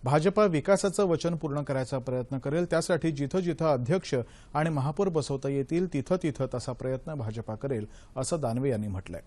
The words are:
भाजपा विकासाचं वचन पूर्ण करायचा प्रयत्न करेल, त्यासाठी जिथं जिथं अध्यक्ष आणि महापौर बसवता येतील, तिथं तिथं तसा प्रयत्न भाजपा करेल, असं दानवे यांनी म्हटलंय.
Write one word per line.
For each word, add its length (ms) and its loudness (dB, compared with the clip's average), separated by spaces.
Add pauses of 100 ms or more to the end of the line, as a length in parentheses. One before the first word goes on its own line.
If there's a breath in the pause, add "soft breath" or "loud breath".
भाजपा 420 4
विकासाचं 600 4
वचन 300 2
पूर्ण 260 -4
करायचा 380 -2
प्रयत्न 380 -4
करेल, 280 0
त्यासाठी 460 2
जिथं 280 -2
जिथं 260 0
अध्यक्ष 500 2 (380 loud breath)
आणि 160 2
महापौर 400 0
बसवता 400 0
येतील, 440 0
तिथं 300 0
तिथं 300 0
तसा 200 -4
प्रयत्न 400 -6
भाजपा 420 -6
करेल, 300 -4 (320 loud breath)
असं 240 -2
दानवे 280 0
यांनी 180 0
म्हटलंय. 400 -8